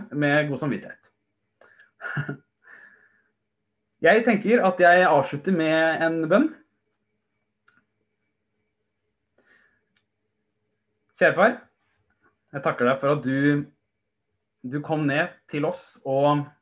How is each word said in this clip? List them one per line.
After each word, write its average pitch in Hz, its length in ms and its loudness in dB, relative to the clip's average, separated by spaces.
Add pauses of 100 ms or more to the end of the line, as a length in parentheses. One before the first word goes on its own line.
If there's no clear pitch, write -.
(120)
med 147 380 0
god 139 120 -6
samvittighet. - 500 -8 (960)
<laughs> 143 400 -10 (1600)
Jeg 208 220 4
tenker 220 340 2
at 185 160 0
jeg 180 300 6
avslutter 151 500 0
med 160 480 0
en 165 120 -2 (120)
bønn. 202 140 4 (4000)
Kjære 160 160 4
far, 214 220 2 (1000)
jeg 143 80 -10
takker 127 300 0
deg 135 100 -2
for 139 140 0
at 139 100 -6
du, 143 380 0 (1000)
du 127 240 -10
kom 156 240 -2
ned 156 240 -2 (160)
til 147 160 -6
oss - 400 -8
og 143 400 0 (160)